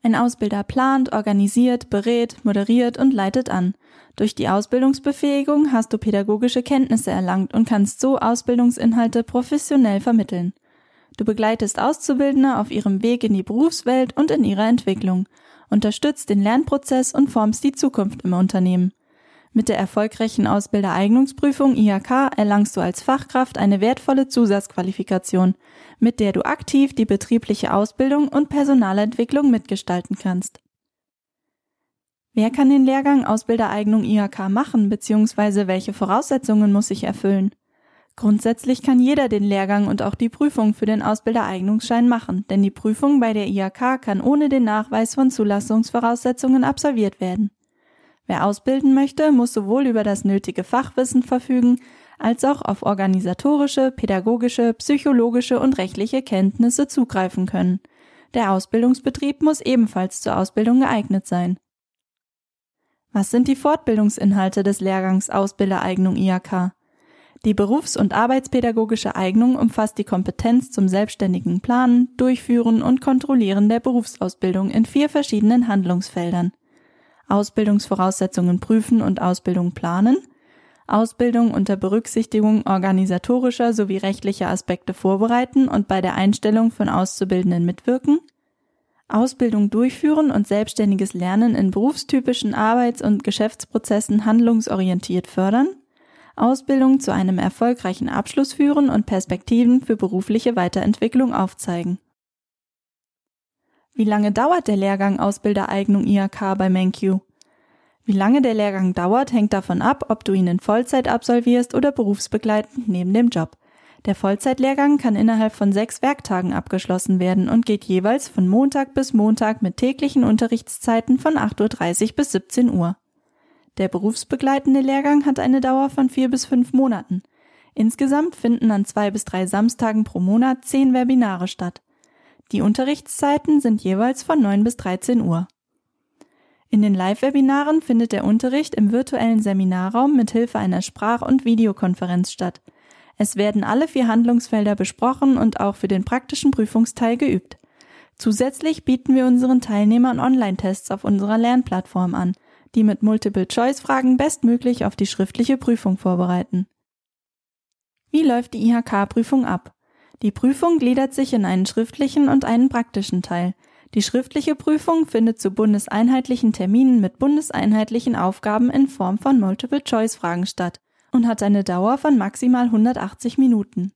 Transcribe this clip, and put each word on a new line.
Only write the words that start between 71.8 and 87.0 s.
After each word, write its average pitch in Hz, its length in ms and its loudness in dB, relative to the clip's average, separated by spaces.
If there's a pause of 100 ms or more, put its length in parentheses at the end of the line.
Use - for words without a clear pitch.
Durchführen 240 640 2
und 262 200 2
Kontrollieren 233 680 2
der 233 120 2
Berufsausbildung 190 880 -2
in 226 140 2
vier 294 240 0
verschiedenen 233 580 2
Handlungsfeldern. 180 840 -2 (720)
Ausbildungsvoraussetzungen 190 1300 0
prüfen 220 420 2
und 196 180 -2
Ausbildung 180 520 -2
planen, 196 460 0 (680)
Ausbildung 233 640 0
unter 196 260 0
Berücksichtigung 214 920 0
organisatorischer 196 1080 0
sowie 202 240 -2
rechtlicher 196 520 -4
Aspekte 185 440 -6
vorbereiten 240 720 0
und 202 200 -2
bei 190 140 -2
der - 120 -4
Einstellung 214 560 2
von 208 180 -4
Auszubildenden 185 800 0